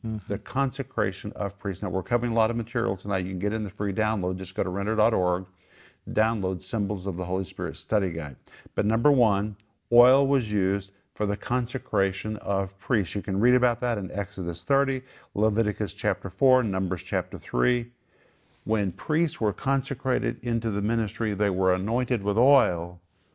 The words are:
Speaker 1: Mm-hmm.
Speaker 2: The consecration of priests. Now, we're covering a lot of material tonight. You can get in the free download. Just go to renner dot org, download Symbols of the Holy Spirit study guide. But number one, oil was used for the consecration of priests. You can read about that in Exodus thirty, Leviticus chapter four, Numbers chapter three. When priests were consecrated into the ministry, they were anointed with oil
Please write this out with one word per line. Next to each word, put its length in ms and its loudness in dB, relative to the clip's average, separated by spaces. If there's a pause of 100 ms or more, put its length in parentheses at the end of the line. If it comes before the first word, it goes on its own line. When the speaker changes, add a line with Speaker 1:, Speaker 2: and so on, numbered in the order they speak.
Speaker 1:
Mm-hmm. 280 -8
Speaker 2:
The 80 -4
consecration 920 -4
of 260 -6
priests. 240 -6
Now, 60 -4
we're 120 -2
covering 300 -2
a 40 -2
lot 140 2
of 60 -4
material 400 -2
tonight. 300 -2
You 60 -6
can 60 -6
get 160 0
in 120 -2
the 40 -6
free 240 -4
download. 440 0
Just 180 -10
go 80 0
to 60 -2
renner 260 -2
dot 180 4
org, 320 0 (640)
download 520 0
Symbols 440 -2
of 120 -4
the 80 -4
Holy 180 0
Spirit 320 -6
study 360 0
guide. 260 -8 (380)
But 100 0
number 260 4
one, 460 2 (340)
oil 340 8
was 260 0
used 400 2 (220)
for 140 -2
the 100 -2
consecration 1000 -2
of 420 -2
priests. 340 0
You 80 -2
can 180 -2
read 160 6
about 260 2
that 180 0
in 120 -6
Exodus 520 -6
thirty, 400 0 (320)
Leviticus 580 0
chapter 360 -2
four, 340 4
Numbers 400 -2
chapter 340 -4
three. 540 -2 (720)
When 300 0
priests 480 -2
were 100 2
consecrated 880 -2
into 300 -2
the 100 0
ministry, 520 -2
they 160 0
were 240 2
anointed 500 -2
with 140 0
oil 640 2 (340)